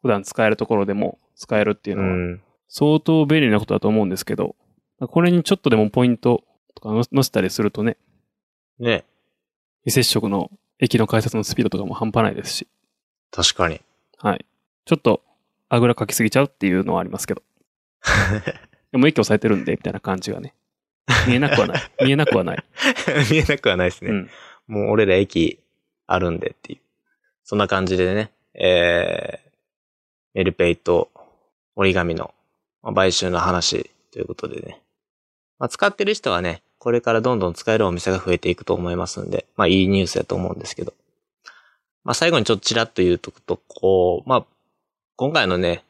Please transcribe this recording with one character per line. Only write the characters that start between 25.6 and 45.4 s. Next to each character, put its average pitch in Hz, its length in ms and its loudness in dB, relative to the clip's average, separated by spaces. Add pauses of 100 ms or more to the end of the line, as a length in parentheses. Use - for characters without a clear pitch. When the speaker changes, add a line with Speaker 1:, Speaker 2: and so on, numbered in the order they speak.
Speaker 2:
あ 90 100 0
る 90 140 0
ん 85 80 -6
で - 120 -6
っ - 100 -20
て - 120 -18
い - 40 -18
う。 - 20 -20 (640)
そ - 120 -8
ん 104 40 0
な 101 80 2
感 95 180 0
じ 92 120 -2
で 92 160 2
ね、 101 180 -4 (220)
え 87 920 0
ー、 - 40 -20 (840)
メ 95 120 0
ル 90 80 0
ペ 87 180 2
イ 82 60 -2
と - 340 -2 (640)
折 95 140 2
り 90 40 0
紙 85 220 -2
の、 - 180 -10 (480)
ま 117 100 -10
あ、 - 20 -8
買 95 180 4
収 92 180 -2
の 87 100 -2
話 90 500 -2 (220)
と - 80 -16
い - 20 -6
う - 60 -6
こ - 80 -12
と - 120 -12
で - 140 -12
ね。 - 200 -18 (800)
ま 120 60 -4
あ、 117 40 -4
使 - 160 -2
っ 202 80 2
て 202 120 -4
る 208 80 0
人 - 180 -4
は 90 100 0
ね、 85 200 -6 (160)
こ 120 140 -4
れ 120 80 2
か 117 140 -2
ら 113 80 2
ど 123 120 0
ん 110 60 0
ど 92 100 0
ん 85 40 -6
使 - 200 -2
え 110 40 2
る 107 100 2
お 90 40 0
店 87 200 -4
が 92 80 0
増 90 140 -2
え 87 40 0
て - 120 -4
い 87 60 0
く - 100 -20
と 92 80 0
思 87 180 -4
い 87 60 -4
ま 87 100 -6
す - 140 -10
ん 87 80 -10
で、 92 160 -4 (100)
ま 104 100 2
あ、 - 20 4
い 95 160 4
い 92 40 2
ニ 98 140 2
ュ - 20 0
ー 87 40 -2
ス - 100 -4
や - 80 -2
と 92 100 -4
思 90 140 -4
う 87 60 -6
ん 82 40 -14
で - 60 -14
す - 100 -12
け - 80 -10
ど。 87 100 -10 (1080)
ま - 80 -6
あ、 - 20 0
最 165 180 0
後 156 80 2
に 107 60 0
ち - 60 0
ょ 110 40 4
っ 95 40 -8
と - 60 -12
ち 113 100 -2
ら 113 80 2
っ 113 40 -2
と - 140 -4
言 90 120 4
う 87 40 0
と - 140 -12
く - 100 -20
と、 - 260 -6
こ 90 580 0
う、 131 40 -12
ま 127 80 2
あ、 - 80 -2 (720)
今 135 160 -2
回 139 160 2